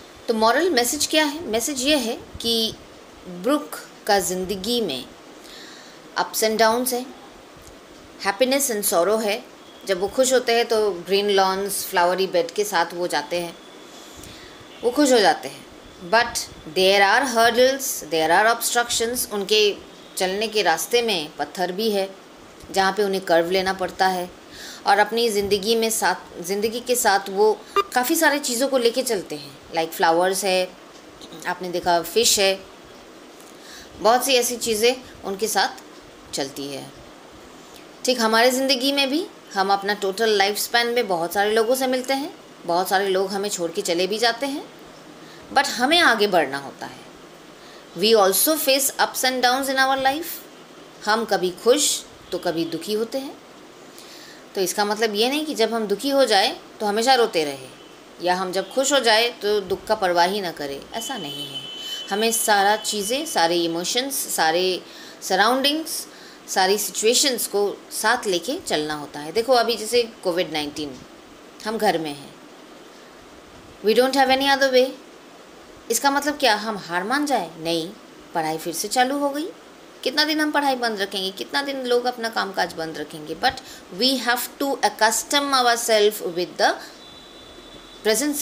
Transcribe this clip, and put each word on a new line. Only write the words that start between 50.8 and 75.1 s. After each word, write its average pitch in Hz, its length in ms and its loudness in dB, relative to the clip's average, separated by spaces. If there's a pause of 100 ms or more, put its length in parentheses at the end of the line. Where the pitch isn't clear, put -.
हम 220 200 0
कभी 180 260 0
खुश 262 520 0 (280)
तो 180 60 -2
कभी 165 280 -2
दुखी 170 280 -6
होते 226 240 -4
हैं, 277 200 -10 (1200)
तो 202 60 0
इसका 190 240 0
मतलब 208 300 -2
ये 220 140 2
नहीं 302 160 -2
कि 294 100 -6
जब 220 180 0
हम 226 140 -2
दुखी 202 220 -2
हो 269 160 4
जाए 220 320 2 (220)
तो 214 60 -4
हमेशा 226 280 2
रोते 220 300 2
रहे, 135 240 -8 (560)
या 180 120 2
हम 185 160 -4
जब 185 200 -4
खुश 269 220 0
हो 277 60 4
जाए 233 300 4
तो 208 300 -2
दुख 190 260 -4
का 214 100 0
परवाह 175 300 2
ही 202 160 -2
ना 175 100 -6
करें, 139 300 -8 (120)
ऐसा 247 240 -8
नहीं 143 300 -10
है। - 300 -14 (320)
हमें 214 220 0
सारा 208 440 4
चीज़ें, 214 500 -4
सारे 170 380 2
इमोशंस, 180 720 -4
सारे 180 460 2 (400)
सराउंडिंग्स, 262 880 0 (400)
सारी 190 300 2
सिचुएशंस 220 720 0
को 202 300 -2 (140)
साथ 233 360 0
लेके 202 400 -2
चलना 151 260 -2
होता 147 260 -10
है। 151 120 -10
देखो 226 220 2
अभी 233 240 4
जैसे 226 260 0 (200)
कोविड 175 300 -2
नाइनटीन, 147 440 -6 (680)
हम 220 120 -4
घर 202 200 2
में 156 160 -6
हैं, 139 220 -18 (1500)
we 220 100 4
don't 254 200 4
have 262 220 4
any 277 200 2
other 269 160 2
way। 254 140 6 (1040)